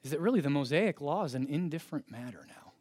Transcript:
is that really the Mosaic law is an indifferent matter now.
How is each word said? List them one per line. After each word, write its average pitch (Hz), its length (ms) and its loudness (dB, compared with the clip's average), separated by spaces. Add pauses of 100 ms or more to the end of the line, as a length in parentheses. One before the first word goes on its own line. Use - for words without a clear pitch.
is 135 80 -6
that 151 80 0
really 214 200 4
the 139 100 4
Mosaic 147 500 2
law 160 240 0
is 131 100 -4
an 131 140 -2
indifferent 156 640 -4
matter 120 340 -12
now. - 340 -20